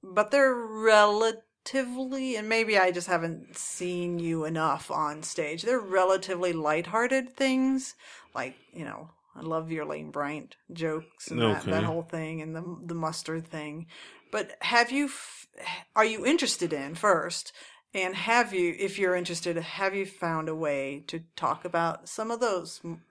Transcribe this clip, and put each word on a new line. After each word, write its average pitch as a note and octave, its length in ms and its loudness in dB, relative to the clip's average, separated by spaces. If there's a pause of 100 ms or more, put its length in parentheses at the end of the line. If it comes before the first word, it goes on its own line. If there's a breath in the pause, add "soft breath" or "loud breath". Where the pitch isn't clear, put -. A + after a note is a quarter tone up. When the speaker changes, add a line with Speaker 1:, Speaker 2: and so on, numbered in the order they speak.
Speaker 1:
But G#3 280 2
they're C4+ 220 6
relatively, A3+ 1800 2
and G#3+ 140 -4
maybe A3+ 280 4
I F#3 140 6
just F3 160 -4
haven't E3+ 500 -2
seen F3 640 -4
you E3 260 0
enough D#3+ 460 0
on D#3 320 -2
stage, E3 400 -4
they're A#3+ 160 2
relatively F#3 760 2
lighthearted F3+ 840 0
things. C4 600 2 (400 loud breath)
Like, B2+ 200 -6 (180)
you E3 120 -10
know, C3+ 240 -10 (260)
I - 60 -14
love D#3+ 300 -4
your D#3 140 -4
Lane D3+ 260 -8
Bryant D3 440 -6 (160)
jokes D#3+ 600 -6
and A#2+ 100 -2
that, A2 240 4
that F#2+ 100 0
Speaker 2:
Okay. G#2 100 2
Speaker 1:
whole E3 180 -2
thing D#3+ 380 -6
and D#3+ 140 -8
the, E3+ 300 -8
the E3+ 100 -6
mustard D#3+ 520 -4
thing. D#3 400 -10 (440 loud breath)
But G#3 200 -4 (100)
have A#3+ 300 4
you, C#4+ 140 0
f-, - 420 -12 (480 loud breath)
are A3 100 8
you A3 200 -2
interested A#3+ 480 2
in, C#3+ 220 -6
first, E3+ 580 2 (400 loud breath)
and F#3+ 220 -2
have G#3+ 380 2
you, F3 260 2
if G3 180 -2
you're F#3 180 2
interested, E3+ 400 -2
have F#3+ 400 -2
you G3 100 -2
found E3 440 -4
a D#3+ 60 -4
way C#3+ 520 -2
to E3 140 -8 (140)
talk D#3 300 -2
about E3+ 440 -2
some A3 220 -6
of A#3 80 -4
those F#3+ 440 -2
m-, E3+ 280 -10